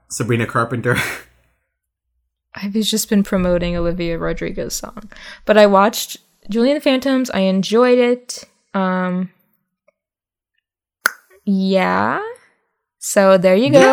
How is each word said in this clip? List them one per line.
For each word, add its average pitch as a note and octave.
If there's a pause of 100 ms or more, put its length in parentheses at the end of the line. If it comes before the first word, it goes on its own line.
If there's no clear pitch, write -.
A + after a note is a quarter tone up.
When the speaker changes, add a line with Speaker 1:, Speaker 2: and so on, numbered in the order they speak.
Speaker 1:
Sabrina A2+
Carpenter? A#2 (760)
<laughs> -
Speaker 2:
Ivy's G3+
just G#3+
been G3+
promoting F3
Olivia E3+
Rodrigo's E3
song. - (360)
But G#3+
I G#3
watched G3+ (320)
Julie A#3
and D4
the D4
Phantoms. C4
I F#3+
enjoyed G#3
it. B3 (300)
Um, F#3 (2250)
yeah. F#3+ (760)
So F#3+
there F#3
you C4
go. C#4+ (140)